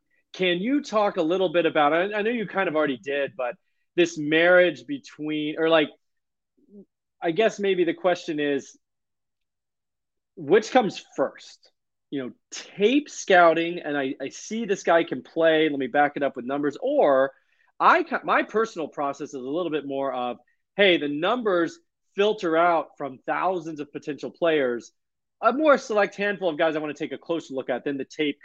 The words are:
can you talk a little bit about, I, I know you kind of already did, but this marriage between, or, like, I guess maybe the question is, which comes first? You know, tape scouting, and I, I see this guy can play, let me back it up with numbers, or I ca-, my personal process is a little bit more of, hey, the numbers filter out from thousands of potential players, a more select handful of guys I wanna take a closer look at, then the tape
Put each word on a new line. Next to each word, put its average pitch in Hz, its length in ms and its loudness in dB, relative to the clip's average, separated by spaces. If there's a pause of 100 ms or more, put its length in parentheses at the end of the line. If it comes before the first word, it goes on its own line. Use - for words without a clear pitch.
(340)
can 180 240 0
you 254 260 -2
talk 208 320 -2
a 190 60 -2
little 180 260 0
bit 165 180 2
about, 156 280 2
I, 185 200 -2
I 208 100 -4
know 220 60 -2
you 233 160 -4
kind 185 220 -4
of 151 80 -4
already 147 260 0
did, 139 360 -4
but 120 180 -6 (400)
this 170 220 0
marriage 165 680 4
between, 151 720 -8
or, 160 120 2
like, 160 180 4 (1300)
I 175 100 -2
guess 208 260 0
maybe 190 280 0
the 165 80 -2
question 170 480 -2
is, 143 360 -4 (1600)
which 180 360 0
comes 220 320 2 (120)
first? - 560 -6 (380)
You 139 140 -6
know, 120 80 -10 (180)
tape 247 580 0
scouting, 170 720 4
and 147 160 -6
I, 139 240 -2
I 139 100 -8
see 226 360 -10
this 190 160 -4
guy 170 220 4
can 151 180 -6
play, 160 480 2
let 143 80 -4
me 135 80 -4
back 143 300 0
it 143 80 -4
up 135 120 -4
with 123 80 -10
numbers, 139 380 -4
or 151 500 2 (480)
I 240 220 6
ca-, 254 220 -6
my 214 180 0
personal 214 460 -4
process 143 420 -6
is 143 60 -14
a 135 40 -8
little 147 320 -4
bit 143 140 -4
more 135 260 -4
of, 123 260 -6 (380)
hey, 190 220 4
the 147 100 -2
numbers 175 720 -2 (380)
filter 196 420 0
out 165 400 2
from 135 300 -10
thousands 160 520 -4
of 147 120 -10
potential 139 400 -10
players, 135 600 0 (500)
a 226 120 4
more 285 240 6
select 208 380 0
handful 196 340 -2
of 151 80 -6
guys 160 180 2
I 156 40 -2
wanna 151 160 -6
take 139 160 -8
a 131 60 -10
closer 151 360 -6
look 131 160 -8
at, 127 140 -4
then 143 140 -4
the 131 80 -6
tape 147 400 -6